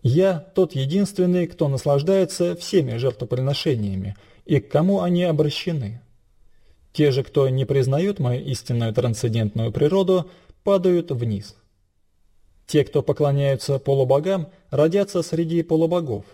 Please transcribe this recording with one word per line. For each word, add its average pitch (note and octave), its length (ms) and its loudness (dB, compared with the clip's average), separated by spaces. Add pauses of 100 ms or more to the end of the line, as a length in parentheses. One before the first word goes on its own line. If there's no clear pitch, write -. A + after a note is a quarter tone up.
Я E3+ 360 2
тот - 360 -2
единственный, F3+ 720 0
кто D#3+ 220 -2
наслаждается E3+ 880 0
всеми C#3 400 0
жертвоприношениями A#2+ 1200 -2 (300)
и C#3 140 2
к - 100 -20
кому F#3 320 2
они F3 220 0
обращены. D3 760 -2 (920)
Те D3 180 4
же, C3 120 0
кто C3+ 260 2
не C3 160 0
признают C#3 540 0
мою B2 260 -2
истинную A#2+ 500 -4
трансцендентную A2+ 800 -2
природу, F3+ 580 0 (340)
падают F3+ 460 2
вниз. A2+ 460 -6 (1080)
Те, D3 180 2
кто C#3 180 -2
поклоняются C#3 760 0
полубогам, C#3 720 0 (220)
родятся E3+ 520 2
среди E3 400 -2
полубогов. D#3+ 720 0